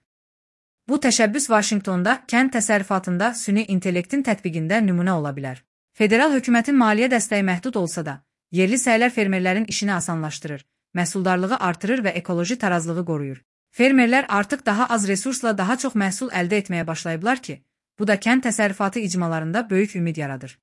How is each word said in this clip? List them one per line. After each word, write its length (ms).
Bu 140
təşəbbüs 480
Vaşinqtonda 800
kənd 240
təsərrüfatında 800
süni 340
intellektin 540
tətbiqində 640
nümunə 320
ola 160
bilər. 240
Federal 400
hökumətin 400
maliyyə 400
dəstəyi 320
məhdud 320
olsa 300
da, 60
yerli 300
səylər 320
fermerlərin 560
işini 240
asanlaşdırır, 680
məhsuldarlığı 640
artırır 460
və 140
ekoloji 380
tarazlığı 460
qoruyur. 380
Fermerlər 520
artıq 380
daha 200
az 220
resursla 500
daha 180
çox 160
məhsul 400
əldə 300
etməyə 240
başlayıblar 560
ki, 160
bu 100
da 80
kənd 320
təsərrüfatı 500
icmalarında 720
böyük 260
ümid 200
yaradır. 460